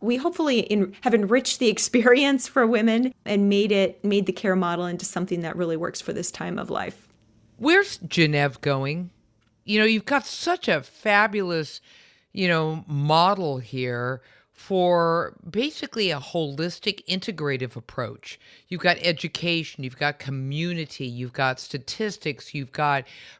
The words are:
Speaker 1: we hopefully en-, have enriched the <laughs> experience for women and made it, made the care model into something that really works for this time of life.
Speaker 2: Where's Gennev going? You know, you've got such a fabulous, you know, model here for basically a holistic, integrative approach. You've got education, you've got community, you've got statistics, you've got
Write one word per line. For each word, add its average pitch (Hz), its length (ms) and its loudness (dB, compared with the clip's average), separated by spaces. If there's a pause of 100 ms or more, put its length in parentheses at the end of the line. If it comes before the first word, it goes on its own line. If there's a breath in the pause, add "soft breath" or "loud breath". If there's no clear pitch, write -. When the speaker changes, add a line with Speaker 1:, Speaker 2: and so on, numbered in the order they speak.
Speaker 1:
we 240 160 0
hopefully 294 540 0
en-, 202 320 0
have 233 120 2
enriched 226 460 2
the 240 80 4
<laughs> 220 80 2
experience 254 720 4
for 247 180 4
women 226 480 2 (100)
and 202 240 2
made 202 220 4
it, 196 340 0
made 202 220 2
the - 60 0
care 185 240 0
model 175 300 0
into 175 180 -6
something 175 380 -4
that 160 140 -6
really 165 200 -2
works 170 240 -6
for - 120 -6
this - 180 -6
time 175 280 -8
of - 120 -8
life. - 380 -8 (500)
Speaker 2:
Where's 349 400 2
Gennev 147 640 0
going? 143 500 -4 (540)
You 208 140 0
know, 214 80 6
you've 220 180 2
got 277 220 0
such - 400 -4
a 160 160 2
fabulous, 202 1000 0 (520 soft breath)
you 185 160 0
know, 160 400 0
model 156 720 4
here 123 640 -4 (280 soft breath)
for 170 840 2 (140)
basically 226 640 -2
a 143 100 -4
holistic, 160 880 -4
integrative 151 680 -4
approach. - 640 -10 (300 loud breath)
You've 180 120 -8
got 180 220 4
education, 165 800 -4
you've 127 160 -8
got 147 220 -2
community, 143 880 -6
you've 123 260 -8
got 131 260 -2
statistics, - 960 -8
you've 139 160 -8
got 143 340 0 (360 loud breath)